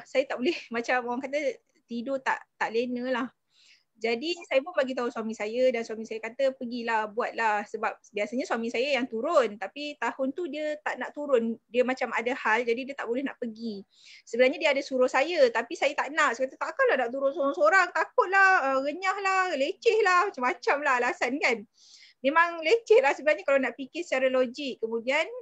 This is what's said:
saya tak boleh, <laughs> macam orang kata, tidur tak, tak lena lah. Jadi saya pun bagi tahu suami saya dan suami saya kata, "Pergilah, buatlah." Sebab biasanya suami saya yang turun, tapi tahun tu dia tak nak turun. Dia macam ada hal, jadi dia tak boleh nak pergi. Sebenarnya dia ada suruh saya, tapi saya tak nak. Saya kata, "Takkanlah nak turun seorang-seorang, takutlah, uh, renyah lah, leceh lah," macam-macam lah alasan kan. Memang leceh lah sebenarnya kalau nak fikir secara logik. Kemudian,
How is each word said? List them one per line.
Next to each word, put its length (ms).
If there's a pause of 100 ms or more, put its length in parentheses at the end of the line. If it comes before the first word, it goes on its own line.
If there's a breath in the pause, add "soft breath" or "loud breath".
saya 240
tak 120
boleh, 140
<laughs> 200
macam 340
orang 160
kata, 160 (480)
tidur 320
tak, 200 (160)
tak 160
lena 400
lah. 160 (680 soft breath)
Jadi 400 (160)
saya 80
pun 160
bagi 160
tahu 160
suami 320
saya 320
dan 160
suami 160
saya 160
kata, 400
"Pergilah, 560
buatlah." 480
Sebab 320 (160)
biasanya 320
suami 240
saya 320
yang 80
turun, 480
tapi 480
tahun 320
tu 160
dia 320
tak 160
nak 160
turun. 400 (160)
Dia 160
macam 240
ada 240
hal, 320
jadi 240
dia 80
tak 80
boleh 160
nak 160
pergi. 480 (400 loud breath)
Sebenarnya 320
dia 160
ada 80
suruh 240
saya, 420
tapi 300
saya 160
tak 160
nak. 240
Saya 160
kata, 80
"Takkanlah 380 (100)
nak 80
turun 180
seorang-seorang, 600
takutlah, 560 (160)
uh, 160
renyah 400
lah, 200 (120)
leceh 480
lah," 240
macam-macam 560
lah 160
alasan 400
kan. 240 (560 loud breath)
Memang 480
leceh 320
lah 160
sebenarnya 320
kalau 160
nak 160
fikir 240
secara 240
logik. 560
Kemudian, 420 (180)